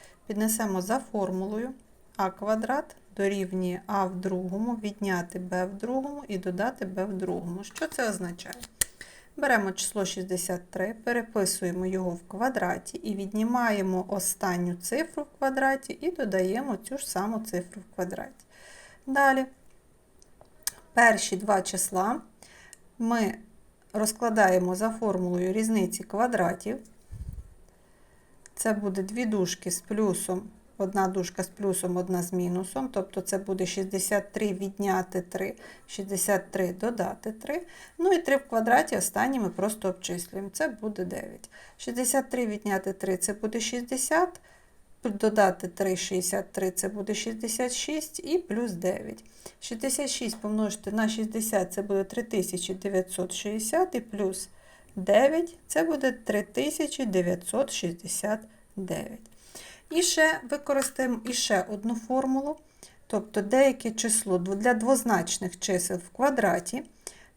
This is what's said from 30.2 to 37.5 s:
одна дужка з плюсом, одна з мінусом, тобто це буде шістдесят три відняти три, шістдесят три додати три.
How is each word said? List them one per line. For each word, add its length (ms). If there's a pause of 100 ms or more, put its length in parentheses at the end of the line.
одна 300
дужка 340
з 60
плюсом, 480
одна 260
з 100
мінусом, 560
тобто 320
це 180
буде 280
шістдесят 680
три 200
відняти 720
три, 320 (320)
шістдесят 640
три 220
додати 600
три. 300 (360)